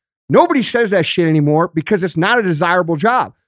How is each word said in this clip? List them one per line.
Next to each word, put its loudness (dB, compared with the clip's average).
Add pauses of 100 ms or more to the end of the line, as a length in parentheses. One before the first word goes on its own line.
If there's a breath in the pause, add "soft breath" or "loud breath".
(300)
Nobody 2
says -2
that 0
shit -2
anymore 0
because -2
it's -4
not 2
a -2
desirable 0
job. -2 (140)